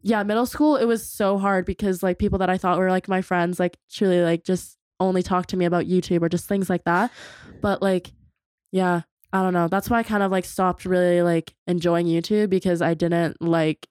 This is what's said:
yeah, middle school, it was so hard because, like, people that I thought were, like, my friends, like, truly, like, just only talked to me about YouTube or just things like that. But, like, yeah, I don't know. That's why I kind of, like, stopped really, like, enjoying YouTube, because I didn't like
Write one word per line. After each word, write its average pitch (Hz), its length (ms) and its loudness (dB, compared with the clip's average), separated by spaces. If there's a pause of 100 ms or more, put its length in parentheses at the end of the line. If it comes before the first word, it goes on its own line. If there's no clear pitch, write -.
yeah, 208 200 0
middle 220 220 0
school, 302 300 2
it 233 100 2
was 226 220 0
so 196 300 0
hard 196 280 0
because, 190 380 -2
like, 180 140 0
people 196 220 0
that 185 100 0
I 185 80 2
thought 180 220 0
were, 185 100 2
like, 185 180 0
my 190 140 0
friends, 175 380 -2
like, 180 180 -2 (140)
truly, 185 300 2
like, 170 220 0
just - 340 -4 (220)
only 185 220 0
talked 180 300 -2
to 185 60 -4
me 180 80 2
about 175 200 0
YouTube 175 380 0
or 165 60 0
just 170 180 -4
things 196 220 -2
like 180 160 -2
that. 180 260 0 (500)
But, 202 200 -2
like, 185 300 -2 (600)
yeah, 180 300 0 (300)
I 190 120 0
don't 185 100 0
know. 170 140 2
That's 190 220 -2
why 240 100 2
I 226 40 -2
kind 208 200 -2
of, 190 80 0
like, 190 140 -2
stopped 185 400 -2
really, 180 360 2
like, 170 320 0 (140)
enjoying 175 400 0
YouTube, 190 420 0
because 180 320 0
I 165 140 0
didn't 170 460 -2
like 165 500 0